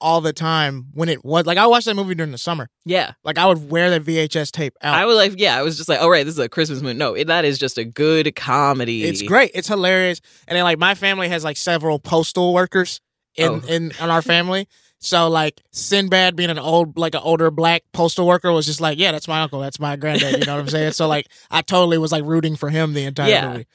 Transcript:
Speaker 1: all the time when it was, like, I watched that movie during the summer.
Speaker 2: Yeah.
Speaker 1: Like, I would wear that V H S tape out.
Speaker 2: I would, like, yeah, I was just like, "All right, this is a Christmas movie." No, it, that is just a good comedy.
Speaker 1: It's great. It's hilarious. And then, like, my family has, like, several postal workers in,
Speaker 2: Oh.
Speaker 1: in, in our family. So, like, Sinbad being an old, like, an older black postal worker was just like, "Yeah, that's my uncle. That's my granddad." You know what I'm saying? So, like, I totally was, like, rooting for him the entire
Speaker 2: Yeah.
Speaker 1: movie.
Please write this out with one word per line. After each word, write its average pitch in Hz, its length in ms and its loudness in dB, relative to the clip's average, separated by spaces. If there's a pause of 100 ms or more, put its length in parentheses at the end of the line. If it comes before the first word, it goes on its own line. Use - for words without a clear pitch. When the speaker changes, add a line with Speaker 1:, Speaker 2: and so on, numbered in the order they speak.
Speaker 1:
all 165 200 2
the 156 120 -2
time 147 600 -2
when 165 140 -2
it 156 160 -4
was, 156 220 0
like, 175 120 2
I 214 80 6
watched 240 200 4
that 214 100 -2
movie 196 180 -4
during 160 160 -4
the 123 80 -12
summer. 156 320 -6 (140)
Speaker 2:
Yeah. 170 300 -2 (100)
Speaker 1:
Like, 151 140 -4
I 175 80 2
would 156 240 2
wear 170 200 2
that 160 120 0
V 160 160 -2
H 156 180 -2
S 151 160 -4
tape 147 280 -6
out. 147 140 0
Speaker 2:
I 175 100 2
would, 233 120 4
like, 202 200 4
yeah, 175 220 2
I 135 40 -2
was 156 140 -2
just 160 120 -8
like, 151 120 2
"All 165 80 4
right, 160 160 6
this 160 100 -6
is 156 40 -4
a 120 100 -2
Christmas 151 320 -2
movie." 131 140 -4
No, 131 200 -4
it, 147 120 -2
that 165 180 2
is 143 140 0
just 131 180 -4
a 117 80 -4
good 151 520 0
comedy. 127 680 0
Speaker 1:
It's - 160 -4
great. 202 320 2
It's 185 160 -8
hilarious. 185 520 0 (260)
And 175 100 -4
then, 180 60 2
like, 170 160 2
my 185 160 4
family 190 340 -2
has, 170 140 -4
like, 151 140 -6
several 160 420 -2
postal 175 560 0
workers 180 460 0 (340)
in, 160 140 0
Speaker 2:
Oh. 156 200 -2
Speaker 1:
in, 165 220 -2 (100)
in 170 100 -2
our 165 120 2
family. 180 460 0 (320)
So, 170 280 2
like, 156 320 -2 (100)
Sinbad 185 640 0
being 170 160 -2
an 151 80 -6
old, 160 400 2
like, 165 160 -2
an 151 80 -4
older 165 300 2
black 165 400 0
postal 175 340 0
worker 175 240 4
was 156 160 0
just 147 140 -6
like, 156 180 -2
"Yeah, 180 140 2
that's 151 160 -8
my 160 140 -2
uncle. 143 180 -6
That's 139 180 -10
my 147 160 -4
granddad." 147 460 -2
You 143 40 0
know 143 120 -4
what 147 60 -2
I'm 139 60 -8
saying? 156 220 -2
So, 160 160 -2
like, 147 220 -2 (240)
I 160 100 0
totally 175 360 4
was, 156 120 -2
like, 156 140 -2
rooting 156 320 0
for 143 120 -6
him 156 260 0
the 143 100 -2
entire 139 260 -2
Speaker 2:
Yeah. 180 220 2
Speaker 1:
movie. 117 220 -12